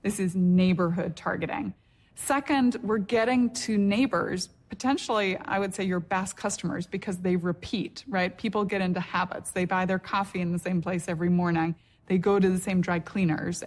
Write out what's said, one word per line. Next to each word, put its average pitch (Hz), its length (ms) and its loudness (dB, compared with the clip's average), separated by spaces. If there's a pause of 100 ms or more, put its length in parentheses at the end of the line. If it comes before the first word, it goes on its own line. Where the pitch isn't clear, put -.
this 202 180 -2
is 180 160 -2
neighborhood 180 800 4
targeting. 185 600 -4 (440)
Second, 269 600 2
we're 214 160 0
getting 233 540 2
to 220 260 -2
neighbors, 202 720 2 (200)
potentially, 220 680 0
I - 220 -2
would 196 160 -4
say, 196 80 -4
your 180 160 0
best 185 360 -4
customers - 520 -4
because 185 320 -6
they 180 160 0
repeat, - 720 -4
right? 185 280 -2
People 208 300 0
get 190 160 0
into 180 180 0
habits. - 520 -4
They 185 140 0
buy 185 200 2
their 185 140 2
coffee 196 420 -4
in 175 100 -2
the 175 60 0
same 180 240 0
place 180 260 -2
every 175 220 0
morning. 170 460 2 (320)
They 185 100 4
go 196 220 4
to 190 100 6
the 185 80 2
same 185 240 0
dry 175 180 0
cleaners 175 680 -2